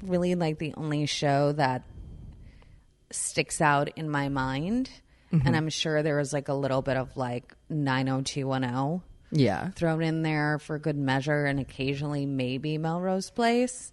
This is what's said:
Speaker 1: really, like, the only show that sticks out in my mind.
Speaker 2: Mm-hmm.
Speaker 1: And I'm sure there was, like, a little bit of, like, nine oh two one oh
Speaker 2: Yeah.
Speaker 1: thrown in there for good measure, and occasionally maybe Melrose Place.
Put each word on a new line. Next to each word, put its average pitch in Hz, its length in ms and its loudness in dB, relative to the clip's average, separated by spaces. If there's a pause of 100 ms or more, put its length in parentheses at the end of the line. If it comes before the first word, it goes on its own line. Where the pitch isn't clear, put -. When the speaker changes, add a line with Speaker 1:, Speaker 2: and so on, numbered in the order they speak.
Speaker 1:
really, 180 320 2
like, 160 240 0
the 156 180 -6
only 151 300 -2
show 143 460 2
that 131 300 2 (1300)
sticks - 500 -2
out 147 360 4
in 156 140 -6
my 143 180 0
mind. 139 600 -2 (420)
Speaker 2:
Mm-hmm. 147 140 4
Speaker 1:
And 165 100 4
I'm 160 120 0
sure 151 340 0
there 151 140 2
was, 143 160 0
like, 143 160 -2
a 143 60 0
little 135 280 0
bit 131 140 0
of, 135 200 -4
like, 123 380 -4 (140)
nine 135 400 2
oh 135 140 0
two 135 240 -4
one 131 180 0
oh 135 380 -2 (300)
Speaker 2:
Yeah. 120 380 2
Speaker 1:
thrown 160 320 0
in 160 200 0
there 151 380 0
for 151 180 -6
good 151 180 -2
measure, 143 500 2
and 139 120 0
occasionally 139 680 -2
maybe 135 520 -2
Melrose 180 520 -2
Place. 240 640 0